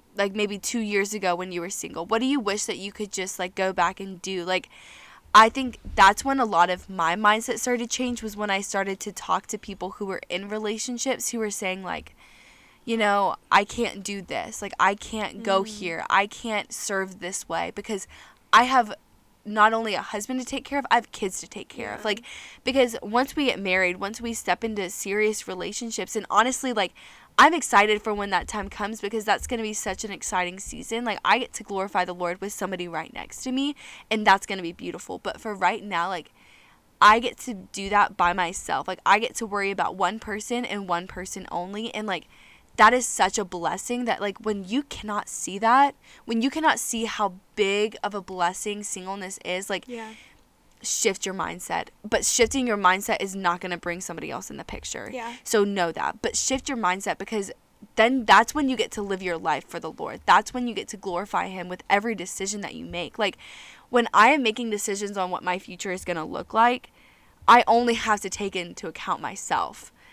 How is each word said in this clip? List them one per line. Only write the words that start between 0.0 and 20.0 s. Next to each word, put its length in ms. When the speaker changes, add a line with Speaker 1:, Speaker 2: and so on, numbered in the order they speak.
Speaker 1:
like, 200
maybe 240
two 220
years 340
ago 220
when 160
you 80
were 100
single? 360
What 140
do 60
you 140
wish 240
that 140
you 120
could 220
just, 260
like, 160
go 180
back 280
and 220
do?" 220
Like, 240
I 160
think 280
that's 300
when 160
a 60
lot 240
of 180
my 260
mindset 460
started 300
to 40
change, 280
was 140
when 140
I 120
started 380
to 120
talk 360
to 100
people 320
who 160
were 240
in 180
relationships 800
who 100
were 120
saying, 340
like, 320
you 120
know, 400
"I 120
can't 380
do 200
this. 400
Like, 180
I 140
can't 480
go 200
Speaker 2:
Mm. 60
Speaker 1:
here. 400
I 180
can't 460
serve 480
this 260
way 280
because 340
I 140
have 300
not 300
only 200
a 60